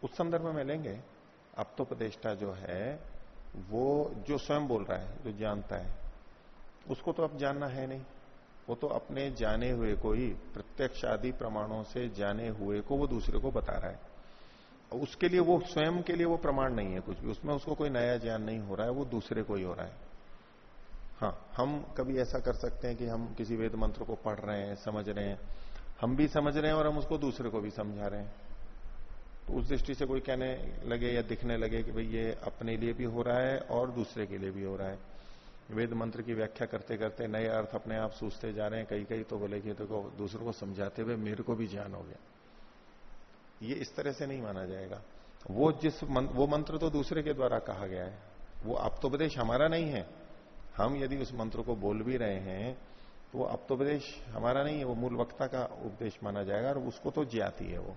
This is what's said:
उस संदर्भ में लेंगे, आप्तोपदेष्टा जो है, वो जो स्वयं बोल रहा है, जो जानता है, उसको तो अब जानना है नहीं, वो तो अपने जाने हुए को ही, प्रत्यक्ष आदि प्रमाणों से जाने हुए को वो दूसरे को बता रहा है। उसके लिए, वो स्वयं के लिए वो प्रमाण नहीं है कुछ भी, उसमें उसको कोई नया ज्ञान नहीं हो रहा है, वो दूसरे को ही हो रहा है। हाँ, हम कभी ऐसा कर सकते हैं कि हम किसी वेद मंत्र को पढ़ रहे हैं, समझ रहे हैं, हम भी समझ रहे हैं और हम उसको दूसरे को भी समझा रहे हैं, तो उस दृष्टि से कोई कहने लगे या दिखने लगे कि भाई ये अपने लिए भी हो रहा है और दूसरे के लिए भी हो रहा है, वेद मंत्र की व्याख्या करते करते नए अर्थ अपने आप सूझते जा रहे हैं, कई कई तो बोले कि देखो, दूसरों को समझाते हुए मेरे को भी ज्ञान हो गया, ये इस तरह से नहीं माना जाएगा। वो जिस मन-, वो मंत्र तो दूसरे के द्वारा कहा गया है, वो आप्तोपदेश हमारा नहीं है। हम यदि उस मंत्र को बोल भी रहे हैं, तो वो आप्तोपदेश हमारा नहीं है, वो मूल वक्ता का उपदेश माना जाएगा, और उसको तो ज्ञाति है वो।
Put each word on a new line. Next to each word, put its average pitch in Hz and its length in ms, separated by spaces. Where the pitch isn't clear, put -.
उस - 140
संदर्भ 170 280
में 156 180
लेंगे, 135 360
आप्तोपदेष्टा 113 760
जो 101 180
है, 95 480
वो 127 560
जो 147 100
स्वयं 147 300
बोल 110 160
रहा 98 160
है, - 240
जो 110 80
जानता 104 440
है, 90 200
उसको 131 220
तो 165 120
अब 147 140
जानना 139 300
है 131 200
नहीं, 135 140
वो 120 60
तो 147 120
अपने 135 440
जाने 113 400
हुए 117 220
को 107 200
ही, 123 140
प्रत्यक्ष - 800
आदि 110 260
प्रमाणों 110 520
से 123 260
जाने 101 400
हुए 104 320
को 139 140
वो 143 120
दूसरे 123 320
को 135 120
बता - 220
रहा - 180
है। - 80
उसके 175 280
लिए, 180 100
वो 170 200
स्वयं 165 440
के 175 100
लिए 170 120
वो 170 120
प्रमाण 135 360
नहीं 101 200
है 92 60
कुछ 92 200
भी, 117 120
उसमें 147 220
उसको 147 220
कोई 147 140
नया 120 280
ज्ञान 110 260
नहीं 110 160
हो 98 160
रहा 107 120
है, 123 60
वो 139 120
दूसरे 113 380
को 104 120
ही 95 80
हो 90 100
रहा 87 120
है। - 200
हाँ, - 360
हम 143 400
कभी 131 200
ऐसा 127 220
कर 123 140
सकते - 340
हैं 117 100
कि 120 80
हम 113 280
किसी 113 220
वेद 110 200
मंत्र 110 280
को 110 120
पढ़ 104 240
रहे 104 220
हैं, 101 140
समझ 104 340
रहे 101 160
हैं, 101 140
हम 123 140
भी 147 120
समझ 147 300
रहे 151 140
हैं 156 60
और 151 100
हम 151 100
उसको 151 200
दूसरे 127 320
को 110 100
भी 104 100
समझा 104 380
रहे 101 140
हैं, 104 140
तो - 60
उस 123 160
दृष्टि 135 260
से 143 100
कोई 131 140
कहने 131 680
लगे 120 220
या 120 140
दिखने 117 360
लगे 113 260
कि 113 80
भाई 113 140
ये 113 380
अपने 113 340
लिए 117 160
भी 123 100
हो 117 180
रहा 120 180
है 131 200
और 123 320
दूसरे 113 360
के 98 100
लिए 95 140
भी 98 120
हो 95 120
रहा 98 120
है, 98 120
वेद 117 220
मंत्र 113 280
की 117 120
व्याख्या 110 320
करते 110 320
करते 110 300
नए 110 200
अर्थ 110 280
अपने 110 220
आप 110 140
सूझते 110 420
जा 107 140
रहे 110 120
हैं, 110 100
कई 104 140
कई 110 200
तो 110 140
बोले 101 240
कि 107 80
देखो, 104 480
दूसरों 104 260
को 117 80
समझाते 98 500
हुए 117 140
मेरे 107 280
को 120 120
भी 110 120
ज्ञान 98 260
हो 90 80
गया, 87 160
ये 120 140
इस - 200
तरह 139 160
से 139 140
नहीं 135 160
माना 95 240
जाएगा। 95 360
वो 135 200
जिस 151 320
मन-, 131 260
वो 135 180
मंत्र 151 300
तो 160 120
दूसरे 151 340
के 151 100
द्वारा 123 260
कहा 101 260
गया 92 180
है, 98 160
वो 113 120
आप्तोपदेश 143 640
हमारा 123 300
नहीं 165 220
है। - 360
हम 120 180
यदि 139 220
उस 127 160
मंत्र 113 280
को 117 140
बोल 104 280
भी 127 140
रहे 104 220
हैं, 98 380
तो 123 40
वो 127 80
आप्तोपदेश 139 840
हमारा 117 360
नहीं 151 140
है, 143 60
वो 123 100
मूल 120 220
वक्ता 120 320
का 127 180
उपदेश 107 580
माना 101 200
जाएगा, 104 260
और 139 80
उसको 127 340
तो 151 140
ज्ञाति 104 400
है 87 140
वो। 92 180